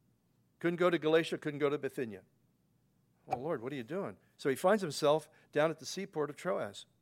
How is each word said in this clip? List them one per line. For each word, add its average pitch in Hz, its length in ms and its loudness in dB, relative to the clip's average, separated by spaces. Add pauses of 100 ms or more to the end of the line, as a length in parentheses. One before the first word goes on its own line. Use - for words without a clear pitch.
(580)
Couldn't 170 200 -2
go 180 120 4
to 170 80 2
Galatia, 160 400 4
couldn't 143 220 -6
go 143 80 4
to 147 80 0
Bithynia. 123 460 -6 (1080)
"Oh, 127 80 -2
Lord, 139 240 -4
what 131 100 -6
are 147 40 -8
you 123 80 -8
doing?" 123 320 -8 (220)
So - 100 -2
he 131 80 2
finds 190 260 4
himself 151 460 2 (240)
down 151 180 4
at 151 80 -8
the 135 80 -14
seaport 156 440 -6
of 147 60 -14
Troas, 165 500 -6 (160)